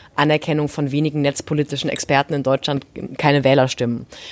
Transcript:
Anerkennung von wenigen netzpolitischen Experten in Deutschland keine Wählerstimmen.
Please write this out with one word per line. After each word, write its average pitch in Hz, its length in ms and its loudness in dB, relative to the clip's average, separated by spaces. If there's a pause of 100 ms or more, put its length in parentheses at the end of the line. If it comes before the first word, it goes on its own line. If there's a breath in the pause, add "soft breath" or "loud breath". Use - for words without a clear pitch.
(160 loud breath)
Anerkennung 151 520 2
von 143 220 -4
wenigen 147 320 0
netzpolitischen 143 640 -2
Experten 143 460 0
in 143 80 -2
Deutschland 135 440 0 (320)
keine 143 260 4
Wählerstimmen. 131 600 2 (260 loud breath)